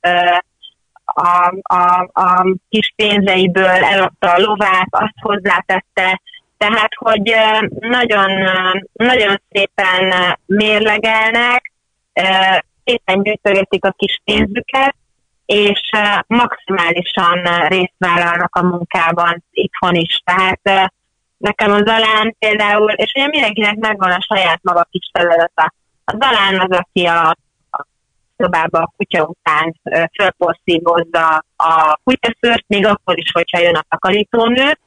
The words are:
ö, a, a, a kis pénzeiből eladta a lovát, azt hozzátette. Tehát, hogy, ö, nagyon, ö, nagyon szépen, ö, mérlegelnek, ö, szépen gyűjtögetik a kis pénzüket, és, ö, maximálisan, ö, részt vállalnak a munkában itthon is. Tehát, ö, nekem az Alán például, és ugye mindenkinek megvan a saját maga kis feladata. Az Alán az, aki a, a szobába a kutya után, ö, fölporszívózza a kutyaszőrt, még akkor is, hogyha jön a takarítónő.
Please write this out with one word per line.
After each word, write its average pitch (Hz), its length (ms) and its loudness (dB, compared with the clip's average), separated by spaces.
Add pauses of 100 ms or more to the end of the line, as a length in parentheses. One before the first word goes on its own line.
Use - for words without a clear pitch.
ö, 175 340 2 (680)
a, 175 580 2
a, 180 500 0
a 185 440 2 (120)
kis 214 280 -2
pénzeiből 190 680 2
eladta 185 680 2
a 175 80 4
lovát, 196 500 0
azt 214 300 -4
hozzátette. 190 1000 -2 (360)
Tehát, 214 380 -2
hogy, 220 360 -2
ö, 220 360 2 (220)
nagyon, 214 420 0
ö, 185 480 -2 (140)
nagyon 220 580 0
szépen, 190 640 0
ö, 180 180 0 (160)
mérlegelnek, 220 1300 0 (400)
ö, - 100 -2 (600)
szépen 190 380 -2
gyűjtögetik 196 600 -2
a 190 120 0
kis - 280 -4
pénzüket, 220 680 -2 (520)
és, 208 500 0
ö, - 20 0 (280)
maximálisan, 180 1200 -2
ö, 170 200 0
részt 185 320 -2
vállalnak 175 580 0
a 180 60 0
munkában 170 880 -2
itthon - 440 -2
is. 170 300 -2
Tehát, 185 380 0
ö, 196 220 2 (520)
nekem 208 360 -2
az 208 140 2
Alán 220 520 0
például, 214 520 2
és 220 240 -4
ugye 269 120 -2
mindenkinek 214 480 -2
megvan 208 360 -2
a 185 240 -2
saját 190 280 0
maga 175 280 0
kis - 220 -10
feladata. 170 640 0 (300)
Az - 140 -6
Alán 202 420 0
az, 185 180 0
aki 180 280 -2
a, 170 300 2 (340)
a - 160 -10 (500)
szobába 165 420 0
a 165 180 -2
kutya 170 280 -2
után, 160 580 -2
ö, - 200 -2 (160)
fölporszívózza 170 1300 0 (120)
a 160 480 2
kutyaszőrt, 240 640 -2
még 202 200 0
akkor 190 320 0
is, 170 140 -8
hogyha 175 260 -2
jön 175 160 4
a 160 140 -2
takarítónő. 226 1000 0